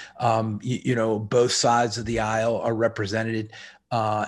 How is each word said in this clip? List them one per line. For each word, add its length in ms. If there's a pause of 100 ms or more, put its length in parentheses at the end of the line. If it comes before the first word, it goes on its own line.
(180)
Um, 440
y-, 220
you 120
know, 240
both 320
sides 440
of 80
the 140
aisle 380
are 180
represented, 760 (400)
uh, 360